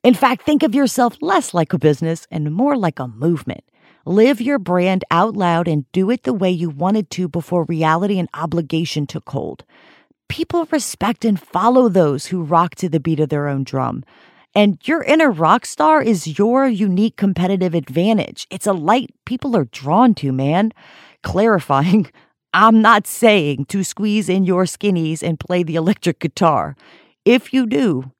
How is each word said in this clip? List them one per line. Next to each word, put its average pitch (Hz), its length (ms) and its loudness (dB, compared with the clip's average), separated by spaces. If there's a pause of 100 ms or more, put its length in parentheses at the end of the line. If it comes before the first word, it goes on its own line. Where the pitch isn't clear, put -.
In 254 100 6
fact, 254 300 0
think 302 200 2
of 240 120 0
yourself 254 460 0
less - 320 -2
like 165 180 0
a 180 60 0
business 156 540 0
and 151 220 -6
more 269 220 0
like 180 240 -4
a 131 80 -8
movement. 127 560 -4 (420)
Live 220 360 2
your 262 180 -2
brand 180 520 0
out 196 260 0
loud 175 300 0
and 151 260 -2
do 190 160 0
it 247 140 -2
the 254 100 -2
way 185 180 -2
you 170 180 -2
wanted 180 420 -2
to 180 180 -6
before 170 340 -4
reality 170 560 0
and 170 140 -4
obligation 156 760 -4
took - 220 -14
hold. 85 340 -8 (640)
People 330 440 -4
respect - 520 -4
and 208 160 0
follow 240 480 2
those 160 380 2
who 180 180 -6
rock 165 320 2
to 180 140 -4
the 156 100 0
beat 151 220 -2
of 147 80 -2
their 147 180 -2
own 139 160 -2
drum. 131 400 -4 (500)
And 208 300 2
your 311 200 -2
inner 311 280 2
rock 165 340 2
star 311 360 2
is 160 360 -2
your 247 300 2
unique 202 480 0
competitive 180 580 0
advantage. 170 760 -2
It's - 180 -6
a 202 60 0
light 190 380 0 (140)
people 254 300 -4
are 151 100 2
drawn 185 500 2
to, 135 180 -4
man. 160 400 0 (480)
Clarifying, 180 920 0 (200)
<laughs> - 220 -14
I'm 220 280 6
not 214 260 4
saying 147 580 2
to 196 180 -4
squeeze 208 440 -2
in 185 160 0
your 185 220 2
skinnies 165 580 -2
and 165 160 -4
play 180 240 -2
the 156 120 -4
electric 165 440 -2
guitar. 135 560 -2 (480)
If 247 300 2
you 254 120 0
do 190 540 -2